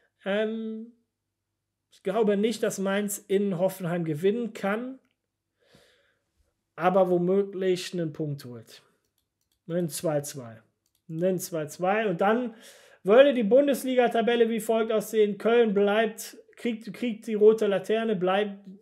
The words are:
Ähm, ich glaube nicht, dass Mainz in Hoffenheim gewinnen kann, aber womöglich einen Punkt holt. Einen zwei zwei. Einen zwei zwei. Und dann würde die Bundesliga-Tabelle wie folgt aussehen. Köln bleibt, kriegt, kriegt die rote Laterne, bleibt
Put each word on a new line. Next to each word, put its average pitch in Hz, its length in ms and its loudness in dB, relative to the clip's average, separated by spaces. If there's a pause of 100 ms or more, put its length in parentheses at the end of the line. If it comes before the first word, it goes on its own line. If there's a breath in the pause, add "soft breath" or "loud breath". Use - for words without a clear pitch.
(220 soft breath)
Ähm, 220 720 -6 (960)
ich - 120 -20
glaube 202 340 0
nicht, 220 260 -2
dass 196 160 -4
Mainz 196 380 -2
in 196 420 -2
Hoffenheim 175 460 -2
gewinnen 202 480 -2
kann, 240 460 -6 (1800 soft breath)
aber 180 320 4
womöglich 185 840 0
einen 165 180 -4
Punkt 147 320 -8
holt. 120 380 -18 (840)
Einen 170 220 -2
zwei 151 320 -2
zwei. 123 400 -14 (480)
Einen 175 300 -2
zwei 160 300 -6
zwei. 202 380 -2
Und 175 140 -2
dann 226 340 0 (480 loud breath)
würde 254 300 8
die 240 120 0
Bundesliga-Tabelle 240 1080 2
wie 226 100 -4
folgt 226 320 0
aussehen. 208 460 0
Köln 226 340 4
bleibt, 208 640 0 (200)
kriegt, 220 360 -8
kriegt 233 340 -8
die 226 80 -4
rote 214 320 6
Laterne, 214 480 0
bleibt 196 440 0 (240)